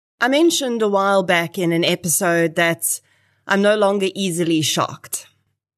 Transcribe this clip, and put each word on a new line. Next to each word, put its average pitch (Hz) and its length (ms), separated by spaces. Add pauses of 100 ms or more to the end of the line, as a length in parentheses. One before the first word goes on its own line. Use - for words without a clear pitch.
(220)
I 240 80
mentioned 277 520
a 214 60
while 196 340
back 170 360
in 170 160
an 170 100
episode 170 720
that 170 460 (440)
I'm 196 160
no 208 140
longer 202 400
easily 170 460
shocked. - 680 (500)